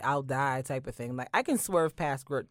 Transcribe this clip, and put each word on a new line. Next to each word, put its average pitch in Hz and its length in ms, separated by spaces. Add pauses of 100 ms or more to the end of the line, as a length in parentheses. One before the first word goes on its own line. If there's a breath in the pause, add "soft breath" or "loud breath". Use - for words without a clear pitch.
I'll 139 180
die" 131 400
type 131 240
of 123 80
thing. 120 220
Like, 123 180
I 220 80
can 262 160
swerve 165 380
past 139 300
gr-, 135 240